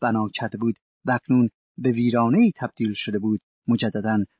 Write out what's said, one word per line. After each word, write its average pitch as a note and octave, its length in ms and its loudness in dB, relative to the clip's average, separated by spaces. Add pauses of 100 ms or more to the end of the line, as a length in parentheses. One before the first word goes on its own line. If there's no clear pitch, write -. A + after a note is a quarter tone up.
بنا A2+ 280 0
کرده - 280 -8
بود A#2 180 -2 (300)
و C3 60 0
اکنون B2 380 2 (280)
به B2+ 140 0
ویرانه‌ای A#2+ 640 2
تبدیل A2+ 380 -4
شده G#2 260 -4
بود، G#2+ 200 0 (280)
مجدداً A2 500 0 (220)